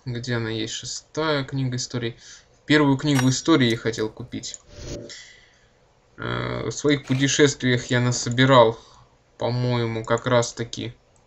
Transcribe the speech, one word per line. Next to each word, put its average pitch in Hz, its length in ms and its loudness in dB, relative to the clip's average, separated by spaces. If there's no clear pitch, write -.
где 120 320 -6
она 113 140 -4
есть, 110 240 -6
шестая 151 720 -4
книга 131 320 -4
истории. 120 400 -6
Первую 143 320 4
книгу 135 320 2
истории 131 420 4
я 113 60 0
хотел 110 320 -4
купить. - 480 -12
Э, 120 480 -6
в 117 40 -4
своих 143 360 -2
путешествиях 131 800 0
я 123 140 0
насобирал, 123 800 4
по-моему, 117 680 -2
как 117 220 0
раз-таки. 117 720 -2